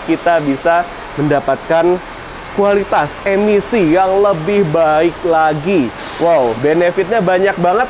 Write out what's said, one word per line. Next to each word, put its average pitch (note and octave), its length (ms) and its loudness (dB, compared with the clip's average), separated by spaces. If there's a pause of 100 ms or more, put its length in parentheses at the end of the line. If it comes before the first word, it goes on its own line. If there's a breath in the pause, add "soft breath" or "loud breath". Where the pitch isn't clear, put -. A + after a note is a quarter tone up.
kita E3 400 0
bisa E3+ 400 0 (320)
mendapatkan D3+ 800 0 (640)
kualitas G3 640 0
emisi G3+ 720 2
yang F#3+ 240 2
lebih G3+ 480 0
baik D#3+ 480 2 (160)
lagi. D#3 560 0 (320)
Wow, D3+ 400 2
benefitnya F3 640 0
banyak F#3 320 0
banget F3+ 340 0